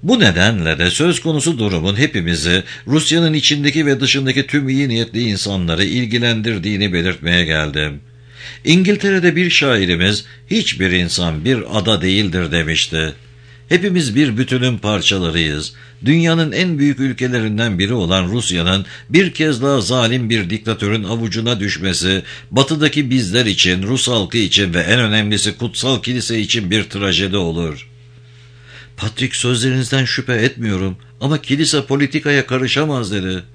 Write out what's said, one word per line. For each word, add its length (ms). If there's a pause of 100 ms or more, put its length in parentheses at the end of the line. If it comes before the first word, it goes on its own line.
"Bu 160
nedenle 580
de 140
söz 300
konusu 380
durumun 360
hepimizi, 680 (240)
Rusya'nın 460
içindeki 520
ve 140
dışındaki 480
tüm 220
iyi 200
niyetli 320
insanları 640
ilgilendirdiğini 1080
belirtmeye 520
geldim. 540 (640)
İngiltere'de 720
bir 140
şairimiz, 760 (260)
'Hiçbir 400
insan 540
bir 340
ada 220
değildir.' 500
demişti. 600 (560)
Hepimiz 460
bir 220
bütünün 400
parçalarıyız. 960 (320)
Dünyanın 460
en 280
büyük 200
ülkelerinden 800
biri 140
olan 340
Rusya'nın 580 (240)
bir 220
kez 300
daha 200
zalim 480
bir 200
diktatörün 540
avucuna 560
düşmesi, 640 (280)
batıdaki 580
bizler 360
için, 380
Rus 240
halkı 300
için 360
ve 60
en 200
önemlisi 580
kutsal 440
kilise 380
için 320
bir 120
trajedi 540
olur." 520 (1080)
"Patrick, 400
sözlerinizden 680
şüphe 280
etmiyorum 640 (240)
ama 200
kilise 440
politikaya 600
karışamaz." 680
dedi. 320 (120)